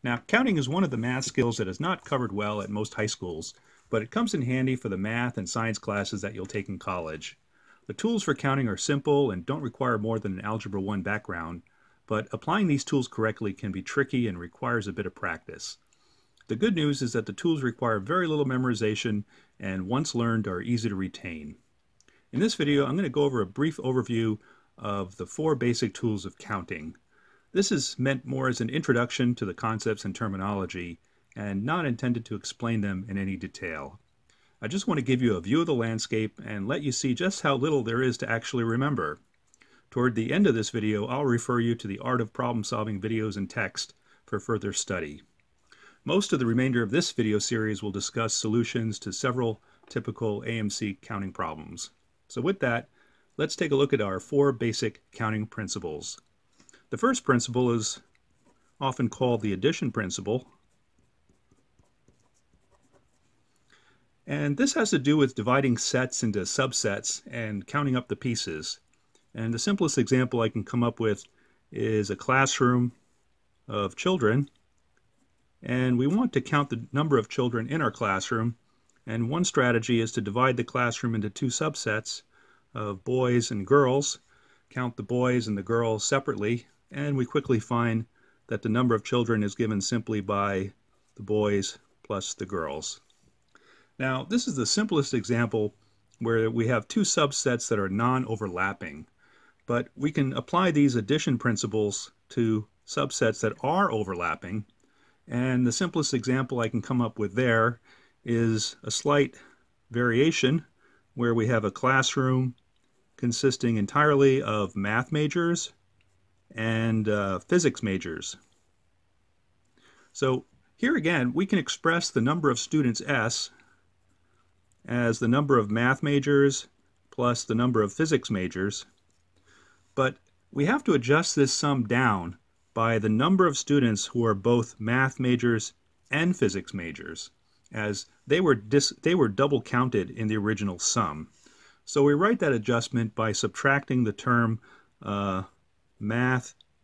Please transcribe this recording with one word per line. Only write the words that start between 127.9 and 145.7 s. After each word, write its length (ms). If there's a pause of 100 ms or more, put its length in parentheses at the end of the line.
physics 400
majors, 540 (1080)
but 240 (340)
we 140
have 180
to 80
adjust 420
this 200
sum 300
down 520 (380)
by 240
the 100
number 380
of 100
students 480
who 220
are 80
both 440
math 400
majors 540 (380)
and 260
physics 380
majors, 560 (420)
as 320 (220)
they 160
were 120
dis-, 460
they 140
were 140
double 340
counted 480
in 160
the 100
original 420
sum. 500 (600)
So 140
we 120
write 260
that 100
adjustment 640
by 160
subtracting 720
the 100
term, 460 (440)
uh, 420 (560)